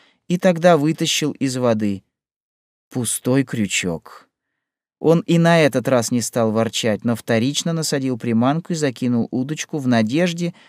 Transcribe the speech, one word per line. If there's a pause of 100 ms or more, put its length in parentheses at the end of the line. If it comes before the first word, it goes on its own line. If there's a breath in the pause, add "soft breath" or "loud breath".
(280 soft breath)
и
тогда
вытащил
из
воды (880)
пустой
крючок. (720)
Он
и
на
этот
раз
не
стал
ворчать,
но
вторично
насадил
приманку
и
закинул
удочку
в
надежде, (160 soft breath)